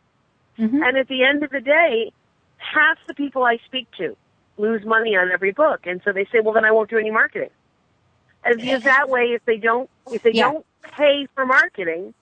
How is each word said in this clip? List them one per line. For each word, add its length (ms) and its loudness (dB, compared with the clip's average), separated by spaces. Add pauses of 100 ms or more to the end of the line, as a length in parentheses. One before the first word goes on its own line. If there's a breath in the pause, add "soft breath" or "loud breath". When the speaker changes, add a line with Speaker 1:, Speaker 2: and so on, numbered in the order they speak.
(600)
Speaker 1:
Mm-hmm. 240 0
Speaker 2:
And 140 0
at 100 0
the 160 -2
end 200 2
of 60 -4
the 120 -6
day, 500 2 (460)
half 400 0 (100)
the 80 -12
people 280 -4
I 220 2
speak 220 -10 (100)
to 180 -8 (420)
lose 280 -2
money 300 0
on 160 2
every 200 -2
book. 360 0
And 180 -6
so 60 0
they 140 -4
say, 160 0
"Well, 120 0
then 100 2
I 80 4
won't 200 2
do 80 0
any 120 -2
marketing." 380 -2 (920)
And 180 0
Speaker 1:
Yeah. 160 -2
Speaker 2:
that 320 2
way, 240 0
if 120 -6
they 120 0
don't, 320 -2 (220)
if 100 -8
they 100 2
Speaker 1:
Yeah. 200 2
Speaker 2:
don't 140 -8 (180)
pay 500 0
for 120 -2
marketing, 760 -2